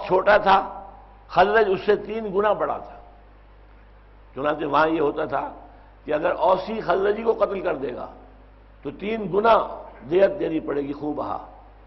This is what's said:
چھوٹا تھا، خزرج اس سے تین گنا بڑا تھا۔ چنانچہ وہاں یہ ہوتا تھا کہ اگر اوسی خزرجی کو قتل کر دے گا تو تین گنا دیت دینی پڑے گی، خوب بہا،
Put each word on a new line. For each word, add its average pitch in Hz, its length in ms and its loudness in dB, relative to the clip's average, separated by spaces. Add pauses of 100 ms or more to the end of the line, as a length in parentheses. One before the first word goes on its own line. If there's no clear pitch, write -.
چھوٹا 190 300 4
تھا، 196 220 4 (720)
خزرج 208 380 4
اس 185 180 0
سے 208 100 4 (100)
تین 220 180 -8 (100)
گنا 202 180 2
بڑا 143 260 -2
تھا۔ - 180 -16 (1400)
چنانچہ 143 300 -2
وہاں 151 240 4
یہ 160 120 0
ہوتا 156 240 0
تھا 139 180 -2 (600)
کہ 143 100 -4
اگر 165 160 0 (100)
اوسی 190 400 0
خزرجی 190 420 0
کو 226 100 2
قتل 196 280 0
کر 165 160 -2
دے 131 180 -6
گا - 120 -10 (800)
تو 143 60 -6 (100)
تین 214 320 -4
گنا 214 220 4 (560)
دیت 196 300 4
دینی 160 200 -2
پڑے 143 220 -4
گی، 139 100 -8
خوب 147 240 -6
بہا، 110 220 -6 (480)